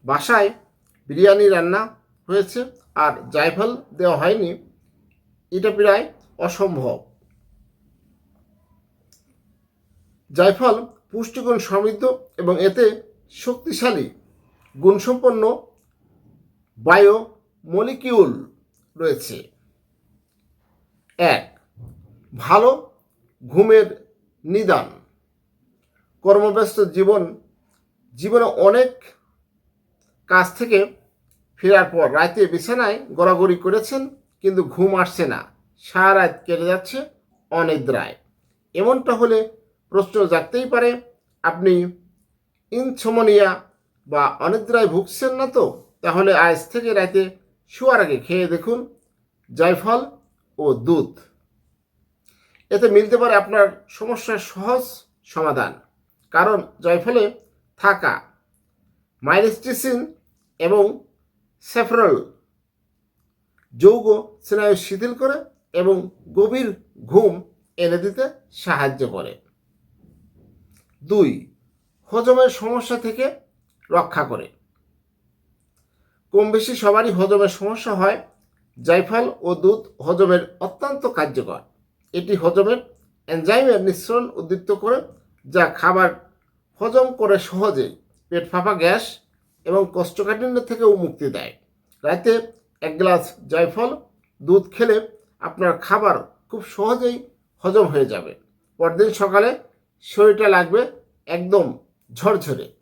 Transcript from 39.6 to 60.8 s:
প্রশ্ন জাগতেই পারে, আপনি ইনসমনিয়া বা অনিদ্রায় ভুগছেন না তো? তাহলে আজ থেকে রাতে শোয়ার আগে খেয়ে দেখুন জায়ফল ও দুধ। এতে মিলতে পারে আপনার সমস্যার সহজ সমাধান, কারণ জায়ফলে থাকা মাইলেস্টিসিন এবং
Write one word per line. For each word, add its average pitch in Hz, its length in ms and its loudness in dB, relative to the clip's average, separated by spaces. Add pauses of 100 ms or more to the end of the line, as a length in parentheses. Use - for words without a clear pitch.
প্রশ্ন 196 240 0 (160)
জাগতেই 202 400 -2
পারে, 240 180 2 (540)
আপনি 180 300 2 (1000)
ইনসমনিয়া 226 760 2 (580)
বা 143 160 -2 (240)
অনিদ্রায় 220 480 0
ভুগছেন 254 460 -4
না 269 60 -2 (100)
তো? 208 80 4 (400)
তাহলে 185 280 2 (140)
আজ 165 120 2 (140)
থেকে 233 200 -4
রাতে 190 300 0 (500)
শোয়ার 254 320 2
আগে 143 120 -2 (100)
খেয়ে 180 280 -2
দেখুন 226 240 -4 (720)
জায়ফল 180 500 0 (580)
ও 151 80 -4 (200)
দুধ। 160 240 0 (1600)
এতে 202 160 2 (100)
মিলতে 214 220 4
পারে 233 240 2
আপনার 202 240 2 (300)
সমস্যার 220 440 -6 (100)
সহজ 240 320 -4 (460)
সমাধান, 131 440 -4 (600)
কারণ 190 260 2 (260)
জায়ফলে 202 400 2 (560)
থাকা 190 320 0 (1120)
মাইলেস্টিসিন 220 760 -2 (600)
এবং 196 240 2 (840)